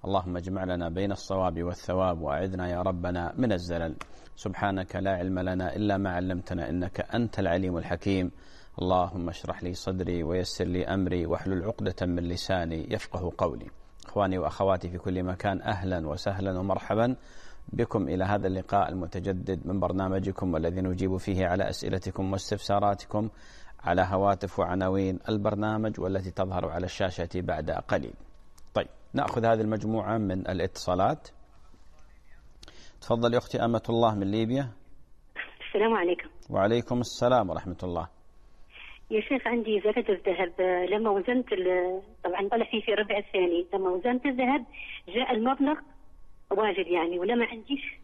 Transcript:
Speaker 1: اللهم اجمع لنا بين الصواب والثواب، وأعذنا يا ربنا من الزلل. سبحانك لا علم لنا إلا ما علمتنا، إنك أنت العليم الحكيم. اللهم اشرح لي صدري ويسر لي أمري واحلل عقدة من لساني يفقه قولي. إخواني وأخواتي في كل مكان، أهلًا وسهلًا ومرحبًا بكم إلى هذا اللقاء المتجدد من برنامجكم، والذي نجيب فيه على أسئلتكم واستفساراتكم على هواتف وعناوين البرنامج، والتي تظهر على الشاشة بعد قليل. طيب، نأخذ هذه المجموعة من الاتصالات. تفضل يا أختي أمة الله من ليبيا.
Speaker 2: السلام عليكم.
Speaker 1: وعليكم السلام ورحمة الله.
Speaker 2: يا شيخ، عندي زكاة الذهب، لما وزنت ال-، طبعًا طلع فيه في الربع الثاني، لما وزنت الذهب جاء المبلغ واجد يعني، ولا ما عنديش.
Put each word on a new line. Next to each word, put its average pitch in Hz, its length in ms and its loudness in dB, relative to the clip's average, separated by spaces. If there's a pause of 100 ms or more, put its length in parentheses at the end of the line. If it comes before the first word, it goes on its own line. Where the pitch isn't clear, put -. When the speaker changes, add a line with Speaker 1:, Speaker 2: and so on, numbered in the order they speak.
Speaker 1:
اللهم 90 320 0
اجمع 92 280 -4
لنا 87 240 -2
بين 95 240 0
الصواب 92 500 0
والثواب، 90 600 0
وأعذنا 90 460 -2
يا 90 140 -2
ربنا 87 560 -2
من 120 140 2
الزلل. 85 440 -2 (400)
سبحانك 95 600 -4
لا 95 140 0
علم 92 280 0
لنا 92 380 -2
إلا 101 200 2
ما 98 140 0
علمتنا، 90 600 -2
إنك 90 440 -2
أنت 117 240 0
العليم 90 400 2
الحكيم. 90 540 0 (500)
اللهم 87 460 2
اشرح - 340 -6
لي 90 100 -4
صدري 90 500 -2
ويسر 90 420 0
لي 87 200 0
أمري 90 420 0
واحلل 87 380 0
عقدة 98 420 -2
من 87 220 0
لساني 85 640 -2
يفقه 87 480 -4
قولي. 71 280 -2 (400)
إخواني 95 320 2
وأخواتي 90 520 2
في 90 80 -6
كل 92 240 -2
مكان، 90 400 -2
أهلًا 92 460 -2
وسهلًا 95 500 -2
ومرحبًا 104 580 2 (560)
بكم 98 360 0
إلى 92 160 2
هذا 101 220 2
اللقاء 95 420 2
المتجدد 92 800 -2
من 92 140 0
برنامجكم، 95 720 0
والذي 85 260 0
نجيب 92 360 0
فيه 92 300 0
على 95 220 2
أسئلتكم 95 640 -2
واستفساراتكم 101 1000 0 (540)
على 90 260 4
هواتف 98 480 2
وعناوين 95 600 2 (100)
البرنامج، 107 720 0
والتي 92 300 -2
تظهر 92 380 -2
على 87 160 -2
الشاشة 90 500 -2
بعد 82 360 -2
قليل. 78 420 -2 (600)
طيب، 101 120 2 (280)
نأخذ 127 300 2
هذه 113 160 6
المجموعة 107 580 0
من 95 300 0
الاتصالات. 95 800 0 (1700)
تفضل 117 320 4
يا 120 60 4
أختي 117 260 0
أمة 117 240 2
الله 113 260 6
من 98 160 0
ليبيا. 117 380 0 (1000)
Speaker 2:
السلام 220 260 4
عليكم. 175 340 0 (220)
Speaker 1:
وعليكم 117 500 4
السلام 120 500 4
ورحمة 82 320 -6
الله. 87 260 -2 (1040)
Speaker 2:
يا 220 100 2
شيخ، 254 260 -2
عندي 220 340 2
زكاة 214 340 2
الذهب، 180 460 0 (300)
لما 214 200 2
وزنت 240 420 2
ال-، 185 500 2 (220)
طبعًا 180 240 -2
طلع 233 220 2
فيه 220 100 0
في 214 120 0
الربع 208 260 2
الثاني، 180 560 2
لما 190 160 2
وزنت 247 360 2
الذهب 262 400 2 (420)
جاء 240 240 0
المبلغ 262 440 4 (760)
واجد 196 360 4
يعني، 175 320 2
ولا 202 160 2
ما 233 120 4
عنديش. 240 580 -6